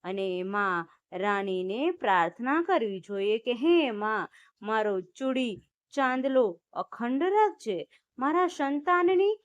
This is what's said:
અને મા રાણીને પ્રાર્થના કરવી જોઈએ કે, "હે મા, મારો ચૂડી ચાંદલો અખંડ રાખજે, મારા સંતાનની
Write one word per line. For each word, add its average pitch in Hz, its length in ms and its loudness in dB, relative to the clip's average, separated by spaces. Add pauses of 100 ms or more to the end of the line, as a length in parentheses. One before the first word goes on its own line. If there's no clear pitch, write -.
અને 185 380 -4
મા 190 440 -2 (260)
રાણીને 196 760 -2
પ્રાર્થના 240 720 0
કરવી 233 380 0
જોઈએ 202 380 -2
કે, 240 140 -4
"હે 294 380 2
મા, 208 380 -2 (340)
મારો 214 380 0
ચૂડી 247 640 -4 (320)
ચાંદલો 262 680 2 (120)
અખંડ 254 500 -4
રાખજે, 370 680 0 (300)
મારા 320 280 2
સંતાનની 349 1000 2